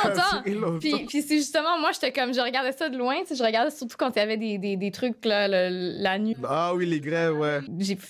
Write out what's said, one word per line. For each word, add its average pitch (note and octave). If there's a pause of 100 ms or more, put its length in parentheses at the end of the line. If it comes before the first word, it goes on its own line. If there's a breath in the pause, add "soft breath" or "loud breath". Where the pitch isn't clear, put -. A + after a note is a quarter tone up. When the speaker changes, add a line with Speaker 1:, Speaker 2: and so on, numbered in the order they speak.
Speaker 1:
a G#3+
Speaker 2:
longtemps. F4+
Speaker 1:
duré G3+
longtemps. E3+
Speaker 2:
Puis, D4
puis C#4+
c'est D4+
justement, D#4
moi, D#4+
j'étais C4+
comme, B3+
je B3
regardais B3
ça D#4
de C4
loin, B3+
tu F4+
sais, D4+
je B3
regardais A3+
surtout A#3+
quand C4
il -
y G#3
avait A3
des, G#3+
des, G3
des G3
trucs, -
là, G#3
le, F3+
la G3
nuit. A3 (100)
Speaker 1:
Ah E3
oui, F3+
les D#3+
grèves, D#3+
ouais. D3 (180)
Speaker 2:
J'ai, G3 (120)